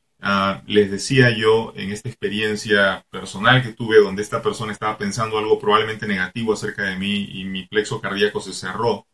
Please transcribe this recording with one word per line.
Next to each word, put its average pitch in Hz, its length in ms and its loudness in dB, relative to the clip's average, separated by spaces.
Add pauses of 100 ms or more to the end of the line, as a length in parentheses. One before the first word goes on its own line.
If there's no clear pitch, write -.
(200)
Ah, 98 460 0
les 104 260 4
decía 123 380 4
yo 110 480 2
en 98 140 -6
esta 104 180 -10
experiencia 104 1000 0
personal 110 540 2
que 113 80 -8
tuve, 110 300 4
donde 101 200 2
esta 113 200 -4
persona 107 320 -4
estaba 107 240 -4
pensando 110 400 -4
algo 107 200 2
probablemente 107 500 0
negativo 104 440 -2
acerca 104 320 -4
de 98 140 -4
mí 202 340 -2
y 95 140 -10
mi 95 200 -8
plexo 107 360 -2
cardíaco 101 400 -2
se 95 120 -12
cerró, 101 600 -4